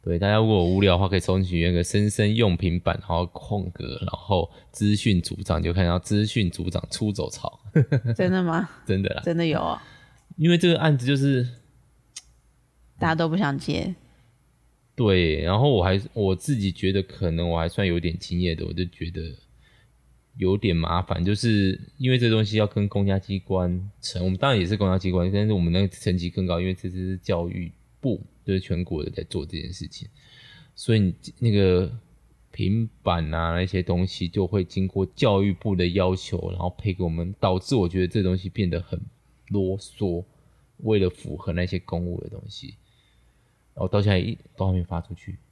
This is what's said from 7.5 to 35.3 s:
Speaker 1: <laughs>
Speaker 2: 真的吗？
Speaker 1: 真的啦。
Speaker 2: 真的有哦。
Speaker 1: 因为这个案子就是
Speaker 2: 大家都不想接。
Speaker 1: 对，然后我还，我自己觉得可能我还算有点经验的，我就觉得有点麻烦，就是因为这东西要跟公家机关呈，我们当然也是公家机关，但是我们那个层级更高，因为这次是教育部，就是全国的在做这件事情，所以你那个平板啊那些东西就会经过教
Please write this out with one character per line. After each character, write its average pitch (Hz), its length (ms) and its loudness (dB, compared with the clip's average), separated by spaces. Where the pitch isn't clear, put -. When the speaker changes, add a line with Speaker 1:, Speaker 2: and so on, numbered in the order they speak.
Speaker 1:
<laughs> 120 320 0
Speaker 2:
真 185 160 0
的 185 100 2
吗？ 170 280 -2
Speaker 1:
真 98 160 0
的 101 80 0
啦。 - 160 -6
Speaker 2:
真 170 100 -2
的 170 100 0
有 151 140 0
哦。 - 180 -2
Speaker 1:
因 165 120 4
为 175 80 6
这 175 120 4
个 165 100 4
案 151 180 4
子 123 80 -2
就 139 120 2
是 135 280 2
Speaker 2:
大 - 80 -2
家 165 80 2
都 165 140 2
不 160 80 0
想 143 220 0
接。 151 380 -4
Speaker 1:
对， 87 460 4
然 90 180 2
后 143 100 4
我 104 140 4
还， 95 180 2
我 98 200 0
自 135 220 -2
己 98 160 0
觉 95 220 -2
得 98 100 0
可 - 280 -4
能 85 180 -2
我 82 100 0
还 82 80 0
算 98 180 -2
有 87 140 0
点 85 180 -4
经 87 220 -6
验 87 160 0
的， 82 100 -6
我 80 60 -6
就 87 140 -4
觉 85 260 -10
得 82 240 -10
有 95 180 0
点 101 180 0
麻 82 280 0
烦， 85 220 -2
就 101 120 2
是 104 420 2
因 127 120 -2
为 127 80 4
这 120 120 4
东 110 160 4
西 104 100 -4
要 107 100 4
跟 101 220 -2
公 101 180 0
家 95 140 2
机 98 200 -6
关 92 600 -2
呈， - 240 -6
我 95 60 2
们 92 80 0
当 139 140 2
然 117 60 4
也 90 80 2
是 98 120 0
公 98 100 2
家 92 100 2
机 92 140 -2
关， 90 220 2
但 104 120 2
是 107 60 2
我 101 80 2
们 85 140 2
那 95 80 2
个 98 80 2
层 92 280 -2
级 87 120 -4
更 92 160 -2
高， 87 160 0
因 92 40 -2
为 92 80 -2
这 92 160 -8
次 90 60 -10
是 92 220 -4
教 87 300 -2
育 90 240 -8
部， 110 240 -2
就 98 100 -2
是 95 60 2
全 90 240 -2
国 78 200 -4
的 - 80 -8
在 - 180 -8
做 73 160 -6
这 80 160 -10
件 - 100 -10
事 - 160 -10
情， - 200 -16
所 - 220 0
以 107 40 6
你 92 160 2
那 117 140 2
个 95 400 4
平 107 380 0
板 85 280 0
啊 82 200 -2
那 87 160 0
些 92 160 -2
东 90 240 0
西 - 200 -6
就 92 200 0
会 98 160 0
经 95 240 -4
过 95 180 -2
教 101 280 4